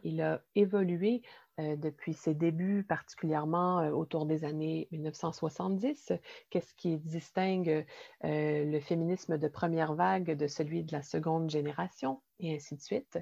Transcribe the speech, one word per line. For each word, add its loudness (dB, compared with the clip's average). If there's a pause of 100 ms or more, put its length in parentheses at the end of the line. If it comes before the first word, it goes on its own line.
il -2
a 0 (140)
évolué, 4 (380)
euh, -2
depuis -4
ses 0
débuts, 0
particulièrement, 0
euh, 2
autour 0
des 0
années -2
mille -6
neuf -4
cent -4
soixante-dix. -2 (380)
Qu'est-ce -2
qui 0
distingue, 0 (380)
euh, 2
le 2
féminisme 0
de 2
première 2
vague 2
de 2
celui -2
de -8
la -2
seconde 0
génération, -2 (180)
et -4
ainsi -8
de -14
suite. -4